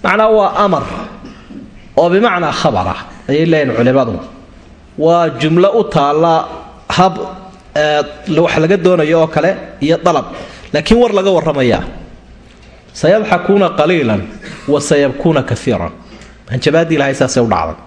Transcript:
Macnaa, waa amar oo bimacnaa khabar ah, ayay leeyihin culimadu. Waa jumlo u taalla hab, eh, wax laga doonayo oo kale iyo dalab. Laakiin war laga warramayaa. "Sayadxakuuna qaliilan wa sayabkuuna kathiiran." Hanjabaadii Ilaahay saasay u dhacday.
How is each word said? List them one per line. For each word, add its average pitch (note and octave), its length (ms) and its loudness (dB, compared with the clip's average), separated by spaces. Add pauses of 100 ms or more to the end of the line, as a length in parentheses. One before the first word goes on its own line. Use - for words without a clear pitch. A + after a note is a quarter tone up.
Macnaa, G#3 260 2
waa G#3+ 280 2
amar F3+ 260 0 (1120)
oo E3+ 140 4
bimacnaa F3+ 420 0
khabar G2+ 360 -2
ah, - 120 -8 (280)
ayay D3+ 180 2
leeyihin D3 300 0
culimadu. A#2+ 380 2 (840)
Waa E3 300 2 (100)
jumlo E3 300 2 (100)
u G#3 60 2
taalla D#3 500 2 (540)
hab, F#3 260 2 (600)
eh, D3+ 280 2 (380)
wax - 180 0
laga E3 180 2
doonayo E3 440 2
oo D#3+ 60 4
kale D#3+ 240 0 (320)
iyo D#3+ 220 2
dalab. D#3 200 2 (480)
Laakiin D3+ 280 2
war A#3 120 2
laga G3 180 0
warramayaa. C#3+ 520 0 (1120)
"Sayadxakuuna G3 840 2
qaliilan D3 460 0 (460)
wa D3 120 2
sayabkuuna C#3+ 640 0
kathiiran." G#2+ 500 -4 (580)
Hanjabaadii D#3+ 440 0
Ilaahay C#3 200 0
saasay B2+ 280 0
u A#2 40 2
dhacday. D#2+ 300 -2 (100)